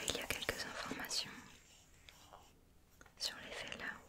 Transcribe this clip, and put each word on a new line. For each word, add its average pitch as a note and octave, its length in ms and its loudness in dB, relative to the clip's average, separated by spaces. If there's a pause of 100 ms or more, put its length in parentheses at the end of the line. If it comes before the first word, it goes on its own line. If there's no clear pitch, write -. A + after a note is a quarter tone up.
il - 80 8
y - 40 4
a - 60 0
quelques - 400 4
informations - 640 2 (1900)
sur - 260 2
les - 100 -4
fellers - 300 0 (240)